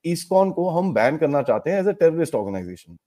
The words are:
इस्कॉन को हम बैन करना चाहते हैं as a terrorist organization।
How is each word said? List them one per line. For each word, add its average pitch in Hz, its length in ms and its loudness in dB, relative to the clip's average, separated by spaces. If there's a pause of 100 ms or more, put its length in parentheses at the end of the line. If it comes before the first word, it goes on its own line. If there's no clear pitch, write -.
इस्कॉन 190 460 0
को 185 200 -4
हम 175 240 -2
बैन 123 220 2
करना 143 260 0
चाहते 123 280 -2
हैं 190 120 0
as 190 60 0
a 196 60 0
terrorist 165 400 2
organization। 92 640 -8 (100)